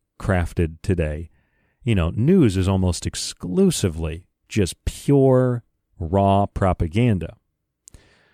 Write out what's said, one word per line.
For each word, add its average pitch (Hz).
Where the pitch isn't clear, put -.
crafted 85
today. 82
You 117
know, 85
news 135
is 92
almost 92
exclusively 85
just -
pure, 127
raw 98
propaganda. 95